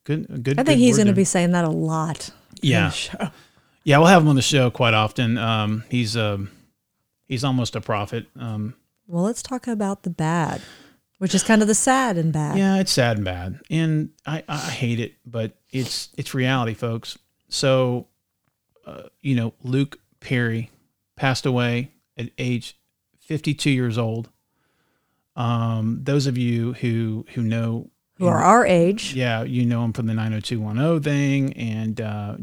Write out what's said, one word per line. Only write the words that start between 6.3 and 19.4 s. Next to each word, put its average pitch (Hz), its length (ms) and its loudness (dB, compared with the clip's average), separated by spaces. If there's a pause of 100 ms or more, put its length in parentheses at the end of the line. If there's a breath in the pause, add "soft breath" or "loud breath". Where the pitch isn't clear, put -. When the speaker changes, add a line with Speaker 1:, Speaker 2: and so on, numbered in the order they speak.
Speaker 1:
he's 127 160 -6
almost 127 320 0
a 110 60 -6
prophet. 107 460 -6 (100)
Um, 110 380 -8 (320)
Speaker 2:
Well, 175 160 -2
let's 220 180 -4
talk - 260 -8
about 202 360 -4
the 190 80 -6
bad, 160 500 -2 (560 loud breath)
which 190 160 -4
is 190 100 2
kind 220 180 4
of 208 80 2
the 220 40 4
sad 254 440 2
and 160 140 0
bad. 151 260 -2
Speaker 1:
Yeah, 196 220 2
it's 190 120 0
sad 120 240 2
and 101 100 -2
bad, 90 340 -6 (120)
and 156 380 0 (180)
I, 156 220 -6
I 147 80 -6
hate 117 420 -4
it, 117 140 -6 (120)
but 113 280 -6 (180)
it's, - 460 -6
it's - 180 -10
reality, 127 400 0
folks. 113 420 -8 (300)
So, 127 600 0 (800)
uh, - 180 -16 (180)
you 135 120 0
know, 117 200 0 (100)